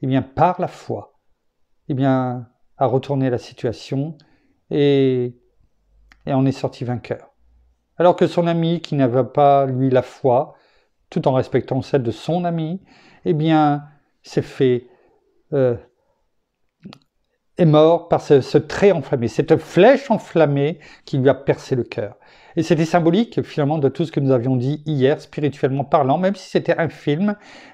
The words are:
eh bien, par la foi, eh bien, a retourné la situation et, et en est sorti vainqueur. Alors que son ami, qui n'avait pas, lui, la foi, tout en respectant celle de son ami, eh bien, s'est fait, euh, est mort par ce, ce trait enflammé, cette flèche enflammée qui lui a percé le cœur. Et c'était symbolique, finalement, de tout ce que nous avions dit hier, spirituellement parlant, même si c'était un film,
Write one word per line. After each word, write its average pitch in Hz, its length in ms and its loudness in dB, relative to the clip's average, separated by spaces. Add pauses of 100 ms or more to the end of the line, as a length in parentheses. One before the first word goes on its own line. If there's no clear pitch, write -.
eh 139 40 -6
bien, 131 160 0
par 175 380 -2
la 165 80 -4
foi, - 500 -12 (680)
eh 151 60 -4
bien, 127 540 -2 (300)
a 135 80 0
retourné 135 440 -2
la 120 80 -2
situation 139 760 -8 (540)
et, 135 680 0 (880)
et - 60 -4
en 135 140 2
est 131 60 2
sorti - 320 -8
vainqueur. 120 500 -8 (640)
Alors 175 200 4
que 180 100 2
son 170 200 -2
ami, 170 340 0
qui - 140 -8
n'avait 131 300 2
pas, 139 420 2
lui, 131 240 -2
la 127 120 2
foi, 135 520 -2 (560)
tout 156 180 -2
en 135 40 2
respectant 131 500 -2
celle 139 200 -2
de 113 80 -4
son 175 340 -6
ami, 170 360 -6 (440)
eh 180 100 0
bien, 151 500 2 (380)
s'est - 200 -4
fait, 123 460 0 (640)
euh, 127 240 0 (1800)
est 180 80 4
mort 156 420 4
par - 120 0
ce, 143 200 4
ce - 180 0
trait - 340 2
enflammé, 127 360 -4
cette - 280 0
flèche 240 540 2
enflammée 151 680 0 (260)
qui - 140 -4
lui 127 100 4
a 131 60 4
percé - 420 -4
le 117 80 -2
cœur. 104 320 -10 (400)
Et 170 60 -2
c'était 160 220 2
symbolique, 170 580 0
finalement, 151 360 -2
de 139 100 0
tout 160 160 -2
ce - 80 -8
que 147 80 -2
nous 135 100 0
avions 131 260 0
dit 143 300 -4
hier, 143 340 0
spirituellement 139 640 -4
parlant, 147 340 0
même 185 160 -2
si - 140 -18
c'était 160 300 -2
un 165 100 -2
film, 196 480 -4 (380)